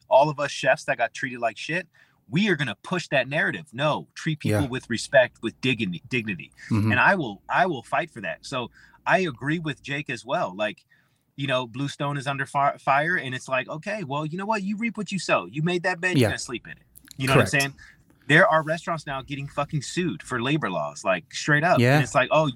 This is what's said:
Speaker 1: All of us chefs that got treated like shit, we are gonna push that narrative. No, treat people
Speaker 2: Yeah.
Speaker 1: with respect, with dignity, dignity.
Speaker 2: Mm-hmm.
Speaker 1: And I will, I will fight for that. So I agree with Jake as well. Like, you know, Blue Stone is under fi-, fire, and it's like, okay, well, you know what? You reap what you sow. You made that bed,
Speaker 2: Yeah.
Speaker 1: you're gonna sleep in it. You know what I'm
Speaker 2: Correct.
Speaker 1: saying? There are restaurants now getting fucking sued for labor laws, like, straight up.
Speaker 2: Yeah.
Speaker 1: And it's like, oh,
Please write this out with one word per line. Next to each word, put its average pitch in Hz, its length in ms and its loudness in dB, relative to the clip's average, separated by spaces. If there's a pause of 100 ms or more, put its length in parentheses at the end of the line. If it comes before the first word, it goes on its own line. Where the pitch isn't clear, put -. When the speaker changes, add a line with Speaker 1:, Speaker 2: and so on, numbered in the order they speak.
Speaker 1:
All 139 220 6
of 143 100 -6
us 143 120 -2
chefs 139 340 0
that 135 120 -2
got 117 160 -2
treated 123 260 -8
like 113 180 -2
shit, 175 300 -6 (420)
we 202 200 2
are 175 60 4
gonna 131 280 -4
push 175 260 -4
that 131 180 2
narrative. 170 460 -2
No, 123 420 -2
treat 156 240 -4
people 104 220 0
Speaker 2:
Yeah. 139 60 0
Speaker 1:
with 123 220 -8
respect, 120 520 4
with 110 200 -6
dignity, 107 480 -2
dignity. 107 420 -6 (200)
Speaker 2:
Mm-hmm. 110 200 2
Speaker 1:
And 123 80 2
I 165 160 6
will, 117 340 -6
I 151 160 2
will 143 180 -4
fight 151 280 -4
for 113 100 -12
that. 82 240 -8
So 127 260 -6 (340)
I 160 140 4
agree 151 400 -2
with 156 220 -6
Jake 143 280 -6
as 113 160 -8
well. 135 300 -2
Like, 104 280 -4 (540)
you 139 100 -6
know, 127 200 0
Blue 127 200 -6
Stone 143 300 -4
is 127 80 -6
under 139 220 -4
fi-, 139 320 0
fire, 147 360 2
and 131 200 -4
it's - 120 -10
like, 127 220 -2
okay, 196 340 -6
well, 143 220 -4
you 156 140 -8
know 196 80 -8
what? 214 160 0
You 202 120 -4
reap 220 220 -4
what 202 140 -6
you 190 80 -4
sow. 117 260 0
You 127 160 -6
made 175 220 0
that 180 180 -2
bed, 180 160 2
Speaker 2:
Yeah. 127 40 6
Speaker 1:
you're 107 100 4
gonna - 80 -6
sleep - 260 -10
in 82 80 -16
it. - 60 -20 (360)
You 131 120 -4
know - 80 4
what 127 60 8
I'm 98 80 4
Speaker 2:
Correct. 139 120 2
Speaker 1:
saying? 139 120 -2 (540)
There 160 200 8
are 156 160 4
restaurants 165 420 -4
now 135 160 -6
getting 139 260 -10
fucking 143 360 -4
sued 165 400 -4
for 123 180 -4
labor 135 300 0
laws, 73 340 -6
like, 92 280 -2
straight 147 300 2
up. 170 160 4
Speaker 2:
Yeah. 127 160 6
Speaker 1:
And 151 80 4
it's - 120 -2
like, 127 160 4
oh, 151 240 4